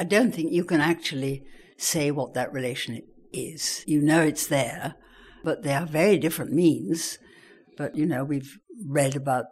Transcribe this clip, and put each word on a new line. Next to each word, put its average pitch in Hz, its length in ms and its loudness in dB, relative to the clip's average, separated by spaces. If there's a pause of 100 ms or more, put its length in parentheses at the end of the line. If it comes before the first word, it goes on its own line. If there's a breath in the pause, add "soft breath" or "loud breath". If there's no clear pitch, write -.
I 190 40 -2
don't 208 300 4
think 165 160 -4
you 170 140 2
can 165 160 2
actually 139 640 -2 (320 soft breath)
say 147 340 0
what 139 240 -4
that 123 180 -2
relationship 120 520 -6 (280)
is. - 540 -8
You 151 160 4
know 156 200 6
it's 151 260 0
there, 135 480 -2 (480 soft breath)
but 160 180 -4
they 139 120 -2
are 165 120 -2
very 165 320 4
different 156 340 -2
means. 165 640 2 (580 soft breath)
But, - 200 -6
you 151 80 2
know, 139 200 0
we've 139 340 -6 (300)
read 139 260 2
about 139 380 -2